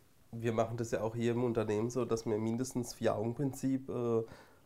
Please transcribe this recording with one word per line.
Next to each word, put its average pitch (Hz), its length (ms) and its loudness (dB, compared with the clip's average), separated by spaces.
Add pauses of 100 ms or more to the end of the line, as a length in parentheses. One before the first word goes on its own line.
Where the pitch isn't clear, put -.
(320)
wir 117 200 -2
machen 113 240 2
das 117 140 -2
ja 113 120 0
auch 113 120 -2
hier 117 180 2
im 120 120 2
Unternehmen 110 460 2
so, 123 140 0
dass 113 220 0
wir 107 120 2
mindestens 117 560 -2
Vier-Augen-Prinzip, 123 960 0
äh, 117 340 2 (440)